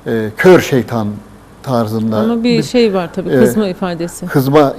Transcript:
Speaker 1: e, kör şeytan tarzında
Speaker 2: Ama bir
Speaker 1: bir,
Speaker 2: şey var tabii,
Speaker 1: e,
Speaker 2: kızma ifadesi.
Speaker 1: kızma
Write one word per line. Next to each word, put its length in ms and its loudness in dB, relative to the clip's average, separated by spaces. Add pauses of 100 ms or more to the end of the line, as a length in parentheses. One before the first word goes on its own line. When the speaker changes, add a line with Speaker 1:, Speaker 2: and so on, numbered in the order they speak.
Speaker 1:
e, 300 -4
kör 220 6
şeytan 480 -2 (560)
tarzında 540 -2
Speaker 2:
Ama 260 0
bir 140 2
Speaker 1:
bir, 60 0
Speaker 2:
şey 300 2
var 200 -4
tabii, 160 -6
Speaker 1:
e, 100 2
Speaker 2:
kızma 280 2
ifadesi. 580 -6
Speaker 1:
kızma 540 2